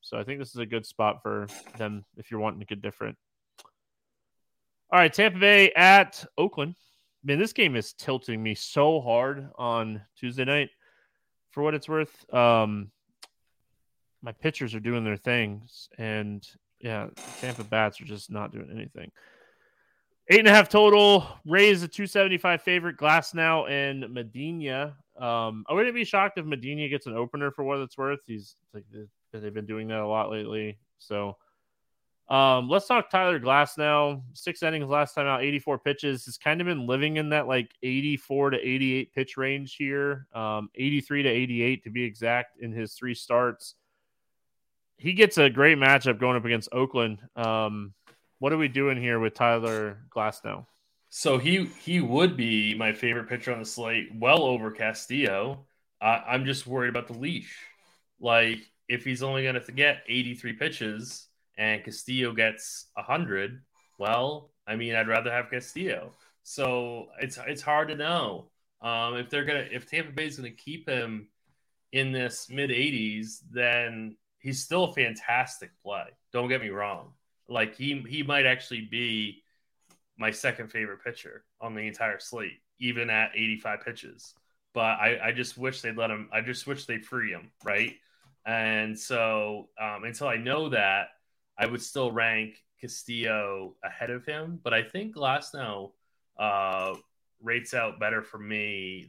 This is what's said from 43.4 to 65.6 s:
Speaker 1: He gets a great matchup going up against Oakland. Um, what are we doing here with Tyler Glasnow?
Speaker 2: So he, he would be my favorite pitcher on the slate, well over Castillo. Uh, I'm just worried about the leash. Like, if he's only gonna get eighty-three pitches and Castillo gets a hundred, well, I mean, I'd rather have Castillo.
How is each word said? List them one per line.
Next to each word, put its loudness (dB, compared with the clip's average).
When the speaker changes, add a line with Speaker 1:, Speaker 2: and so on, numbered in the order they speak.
Speaker 1:
He -4
gets 6
a 10
great 6
matchup 6
going 2
up -4
against -2
Oakland. 0
Um, -2
what 0
are 0
we 2
doing 0
here 0
with 0
Tyler 2
Glasnow? -6
Speaker 2:
So 0
he, 2
he 0
would 2
be 0
my 0
favorite -4
pitcher -6
on -8
the -12
slate, -6
well 4
over 0
Castillo. -2
Uh, 2
I'm -2
just -4
worried -2
about -6
the -14
leash. -8
Like, 4
if -4
he's -4
only -2
gonna -2
get 2
eighty-three -4
pitches -8
and 0
Castillo -4
gets -2
a -8
hundred, -4
well, -2
I -6
mean, -4
I'd 2
rather 0
have -2
Castillo. -8